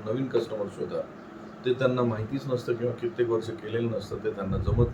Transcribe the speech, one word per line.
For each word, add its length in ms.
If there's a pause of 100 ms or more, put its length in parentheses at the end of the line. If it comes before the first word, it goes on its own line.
नवीन 220
कस्टमर 440
शोधा", 300 (640)
ते 80
त्यांना 300
माहितीच 440
नसतं 260
किंवा 200
कित्येक 360
वर्ष 200
केलेलं 480
नसतं, 180
ते 160
त्यांना 260
जमत 360